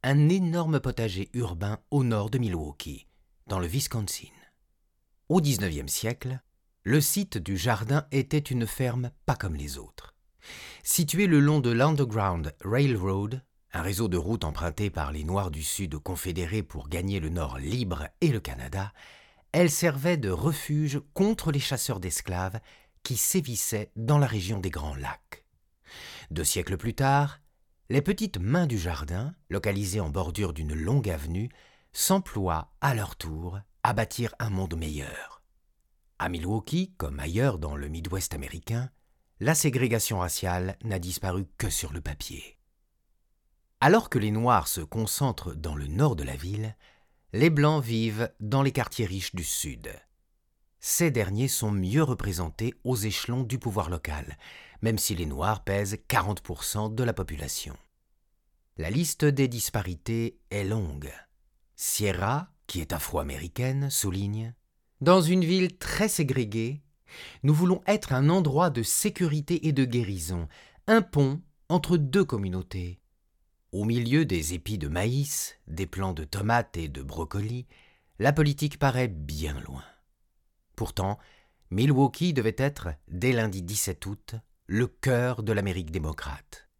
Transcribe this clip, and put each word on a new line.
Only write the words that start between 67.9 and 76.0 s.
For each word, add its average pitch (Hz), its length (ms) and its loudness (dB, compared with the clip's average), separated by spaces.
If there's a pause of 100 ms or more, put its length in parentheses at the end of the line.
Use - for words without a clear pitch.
un 135 160 4
endroit 165 400 4
de 117 140 0
sécurité 156 840 0
et 151 40 4
de 135 140 4
guérison, 92 600 -2 (380)
un 220 140 8
pont 143 400 2 (300)
entre 175 260 4
deux 151 280 4
communautés. » 92 760 -4 (720)
Au 104 120 -2
milieu 120 420 4
des 82 260 0
épis 101 240 -4
de 73 120 -4
maïs, 120 680 0 (100)
des 87 200 -4
plants 92 260 -2